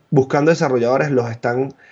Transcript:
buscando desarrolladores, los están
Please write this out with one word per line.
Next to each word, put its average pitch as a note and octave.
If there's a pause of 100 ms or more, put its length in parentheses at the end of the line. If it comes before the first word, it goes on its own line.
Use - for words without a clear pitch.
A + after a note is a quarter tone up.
(120)
buscando D3
desarrolladores, C3+
los A#2
están B2 (180)